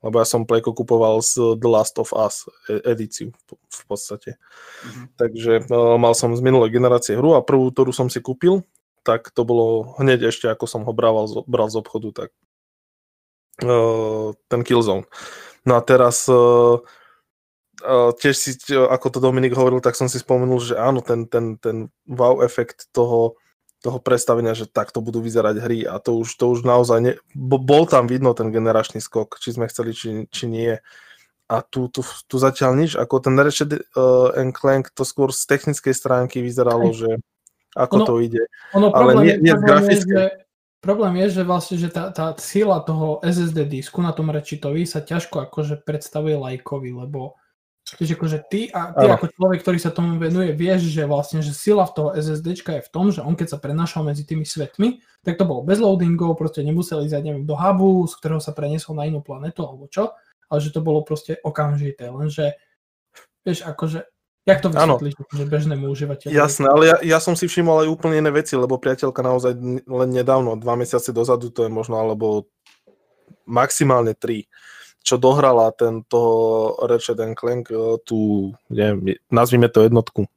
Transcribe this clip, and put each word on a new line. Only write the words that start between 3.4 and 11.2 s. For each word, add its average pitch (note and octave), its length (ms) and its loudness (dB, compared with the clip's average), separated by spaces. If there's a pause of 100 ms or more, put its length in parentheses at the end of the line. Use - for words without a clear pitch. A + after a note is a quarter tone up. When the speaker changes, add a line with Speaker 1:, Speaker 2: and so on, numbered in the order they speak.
Speaker 1:
v - 320 -20
podstate. - 480 -12 (480)
Speaker 2:
Mhm. A#2+ 180 -18 (140)
Speaker 1:
Takže, A2+ 360 0 (120)
eh, A#2 320 4
mal A#2 160 6
som A#2 240 0
z B2+ 80 -2
minulej B2+ 240 6
generácie B2 480 2
hru D3+ 160 4
a B2 120 4
prvú, C3 280 2
ktorú B2+ 160 0
som B2+ 200 -2
si B2 120 -8
kúpil, F3 400 0 (400)
tak - 320 -2
to - 80 -2
bolo A2+ 560 0
hneď B2+ 320 2
ešte, - 200 -6
ako A2 200 -4
som A2 160 -8
ho A#2 80 -6
brával A2+ 320 2